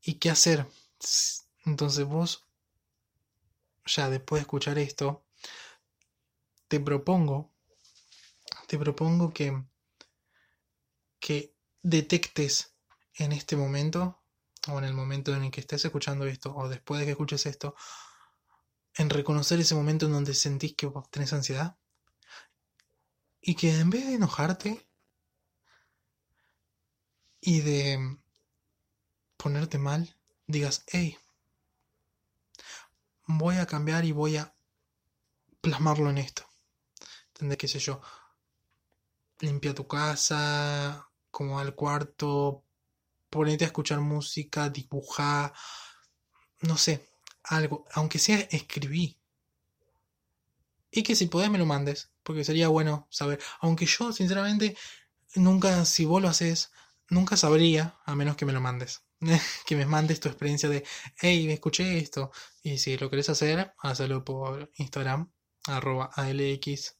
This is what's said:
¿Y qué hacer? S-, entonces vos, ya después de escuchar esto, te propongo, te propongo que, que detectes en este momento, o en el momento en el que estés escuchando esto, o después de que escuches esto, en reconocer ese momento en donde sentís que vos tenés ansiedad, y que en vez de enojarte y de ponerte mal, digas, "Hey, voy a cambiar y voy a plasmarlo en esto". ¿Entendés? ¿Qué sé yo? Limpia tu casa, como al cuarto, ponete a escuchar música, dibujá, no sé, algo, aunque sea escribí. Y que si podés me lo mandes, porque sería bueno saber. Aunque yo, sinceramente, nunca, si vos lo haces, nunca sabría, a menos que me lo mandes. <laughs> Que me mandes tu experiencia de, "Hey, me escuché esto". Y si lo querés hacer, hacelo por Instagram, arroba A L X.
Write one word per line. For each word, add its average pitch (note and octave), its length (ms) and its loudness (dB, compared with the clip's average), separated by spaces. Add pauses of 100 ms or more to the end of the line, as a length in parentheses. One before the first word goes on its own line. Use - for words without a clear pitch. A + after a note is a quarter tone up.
¿Y D#3+ 120 -4
qué - 160 0
hacer? D3+ 360 4 (340)
S-, - 440 -2 (200)
entonces C#3+ 400 0
vos, D#3+ 440 -2 (1400)
ya C#3 260 0
después C3 300 -2
de - 20 -6
escuchar C#3+ 340 -2
esto, C#3+ 480 -2 (1400)
te D3 140 0
propongo, C#3+ 720 0 (1120)
te D#3+ 100 -4
propongo D#3+ 560 2
que, C3+ 300 -2 (1600)
que - 340 -4 (280)
detectes D#3 920 0 (420)
en D3 140 0
este C#3+ 240 -4
momento, D3+ 680 -2 (460)
o C#3+ 100 -6
en C3+ 60 -4
el C3+ 100 -4
momento C#3 400 -4
en C#3 100 -2
el C3+ 60 -4
que C#3 100 -10
estés - 240 -4
escuchando C#3 420 -4
esto, C3+ 280 -8
o C3+ 140 -6
después D3 320 -6
de C#3+ 60 -2
que D3 60 -2
escuches C#3+ 340 -2
esto, C#3+ 280 -8 (1200)
en D3+ 160 0
reconocer D3 500 0
ese D#3+ 140 2
momento D#3 320 2
en D3+ 60 2
donde C#3+ 220 -2
sentís C#3+ 400 -2
que - 120 -4
vos C#3 240 -10
tenés C#3+ 220 -4
ansiedad, C#3+ 440 -4 (1600)
y F3 140 0
que D#3+ 240 2
en E3 120 6
vez B3+ 160 0
de C4+ 80 0
enojarte F#3 720 -2 (2500)
y E3 200 4
de C#3 580 0 (1160)
ponerte D3 420 -2
mal, D3 380 -2 (300)
digas, C#3+ 420 -2
"Hey, F3 280 0 (2000)
voy E3 300 2
a F3 100 0
cambiar D#3 380 0
y D#3+ 80 2
voy D3+ 240 0
a D3+ 180 -6 (1080)
plasmarlo D3+ 500 2
en C#3 80 0
esto". - 260 -8 (840)
¿Entendés? C#3 300 -6
¿Qué C#3 100 -4
sé C#3 100 -4
yo? C3+ 220 -4 (1400)
Limpia C#3+ 340 -2
tu C3+ 120 -8
casa, D3 1200 -2 (220)
como C#3 300 -4
al C#3 140 -6
cuarto, C#3+ 880 -2 (680)
ponete D#3 340 2
a D#3+ 40 -2
escuchar D3 320 -2
música, D3 720 -4
dibujá, C#3+ 840 -2 (1120)
no E3 160 2
sé, - 300 0 (360)
algo, D#3 480 0
aunque D#3 260 0
sea G#3 200 6 (120)
escribí. D3 680 -4 (1700)
Y A3+ 120 2
que A3+ 120 2
si F#3+ 120 2
podés F#3 240 2
me G3+ 80 2
lo E3+ 80 4
mandes, C#3+ 440 -2 (120)
porque D#3 220 -4
sería D#3+ 240 4
bueno D#3 420 2
saber. C#3+ 300 -4 (200)
Aunque E3 260 2
yo, A#3+ 260 0
sinceramente, G3+ 640 0 (580)
nunca, F#3 500 6
si D#3+ 220 2
vos F3+ 160 4
lo F#3 60 4
haces, E3 420 0 (400)
nunca F#3 260 4
sabría, D#3+ 680 6
a D3 100 -4
menos C#3+ 220 0
que D3 100 -2
me C3+ 60 0
lo C3 80 0
mandes. B2 420 -6 (180)
<laughs> - 460 2
Que D3+ 100 2
me C#3 100 4
mandes D#3 340 4
tu - 80 -2
experiencia D3 400 0
de, C#3+ 160 0 (360)
"Hey, F3 260 4
me D#3 80 2
escuché E3+ 440 0
esto". C#3 320 -4 (320)
Y C#3+ 160 -4
si C3 200 -2
lo C3+ 120 -4
querés C#3 180 0
hacer, D#3+ 500 0
hacelo C3+ 460 -2
por C3+ 520 -8
Instagram, C#3 540 -4 (360)
arroba C3 480 -2
A C3+ 160 -2
L C#3 240 0
X. C#3 460 -8